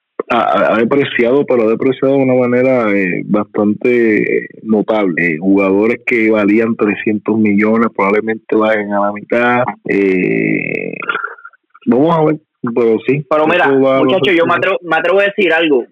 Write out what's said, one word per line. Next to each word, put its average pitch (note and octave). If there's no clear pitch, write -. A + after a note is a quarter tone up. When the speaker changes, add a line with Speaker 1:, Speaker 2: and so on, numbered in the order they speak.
Speaker 1:
ha, F2+
ha A2
depreciado, B2+
pero A#2+
ha A2
depreciado C3
de C#3
una C3
manera, B2
eh, F#2
bastante G#2
notable. G2
Eh, D2+
jugadores G2
que A2
valían A2
trescientos G#2+
millones G#2+
probablemente G#2+
vayan G#2+
a G2+
la G2+
mitad. A#2+
Eh, G#1+
vamos D3
a D#3
ver, D#3
pero A#2
sí, D3
Speaker 2:
Pero D3+
mira, F3
Speaker 1:
eso C3+
va C3+
a C3+
Speaker 2:
muchachos, F3+
yo E3
me E3+
Speaker 1:
afectar. F3
Speaker 2:
atrevo, F#3
me D#3+
atrevo F3
a G3+
decir F#3+
algo. D#3